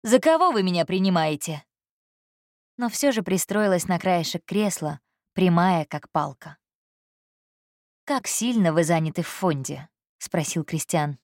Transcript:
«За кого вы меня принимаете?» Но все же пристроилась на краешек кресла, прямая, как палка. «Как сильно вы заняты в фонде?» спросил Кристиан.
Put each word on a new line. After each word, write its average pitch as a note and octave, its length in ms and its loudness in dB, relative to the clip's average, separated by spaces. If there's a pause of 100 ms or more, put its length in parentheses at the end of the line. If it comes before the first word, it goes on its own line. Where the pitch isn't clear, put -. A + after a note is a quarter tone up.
«За A3+ 160 4
кого D#4+ 320 4
вы G#3+ 140 0
меня F3 200 0
принимаете?» E3 800 -2 (1120)
Но A#3+ 120 -4
все C#4 240 0
же A3 100 0
пристроилась F#3+ 640 0
на F3 140 0
краешек F3 440 -2
кресла, F3+ 560 -2 (340)
прямая, F3 500 4
как - 260 -10
палка. D3+ 480 -6 (1500)
«Как C#4 220 -4
сильно A3 460 0
вы E3+ 100 2
заняты D#3+ 400 0
в - 60 -6
фонде?» C#3+ 600 -6 (300)
спросил - 460 -4
Кристиан. D3 580 -4